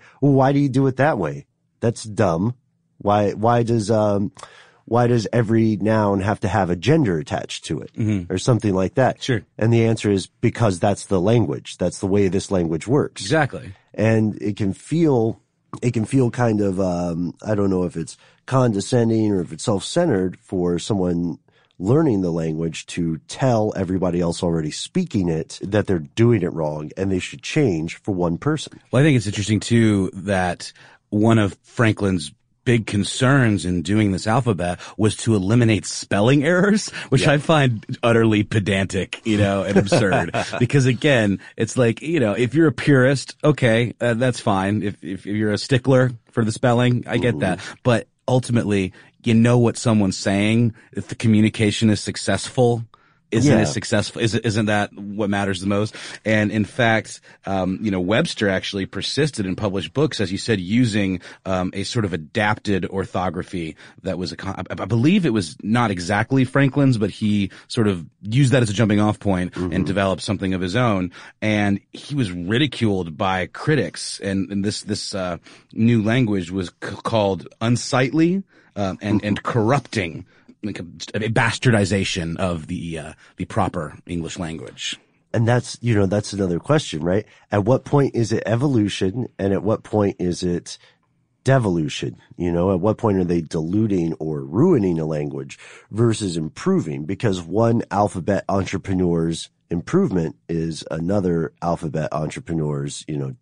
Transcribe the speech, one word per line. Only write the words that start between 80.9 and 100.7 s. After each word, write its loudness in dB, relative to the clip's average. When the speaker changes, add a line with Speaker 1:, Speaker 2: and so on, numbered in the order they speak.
Speaker 2:
a -2
bastardization 2
of -4
the, -8
uh, -12
the -6
proper -4
English -6
language. -10
Speaker 1:
And 2
that's, 0
you 2
know, 4
that's -2
another -2
question, -2
right? 0
At 2
what 2
point 2
is 0
it -2
evolution 0
and 0
at 0
what -2
point 0
is -2
it -4
devolution? 0
You -2
know, 2
at 0
what 2
point 2
are 2
they 0
diluting 0
or -6
ruining 2
a -2
language -6
versus 0
improving? -4
Because -2
one 2
alphabet -2
entrepreneur's -2
improvement -2
is -4